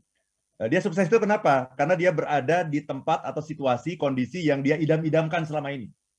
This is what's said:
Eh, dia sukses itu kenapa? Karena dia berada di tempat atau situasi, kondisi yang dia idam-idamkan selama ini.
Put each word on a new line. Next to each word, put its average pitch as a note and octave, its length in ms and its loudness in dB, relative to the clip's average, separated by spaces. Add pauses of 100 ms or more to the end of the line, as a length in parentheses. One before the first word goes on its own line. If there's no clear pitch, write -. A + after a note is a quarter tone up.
(600)
Eh, A2 80 -2
dia E3 160 2
sukses F#3 240 0
itu A3+ 80 4
kenapa? G3 600 2
Karena D#3 200 2
dia F3 160 2
berada D3+ 520 0
di D3+ 200 -2
tempat D3 400 -2
atau C3+ 160 -6
situasi, D3 560 -2
kondisi C#3 480 -2
yang C#3+ 160 2
dia C#3 160 2
idam-idamkan D#3+ 720 0
selama C#3+ 240 -6
ini. B2+ 160 -10 (300)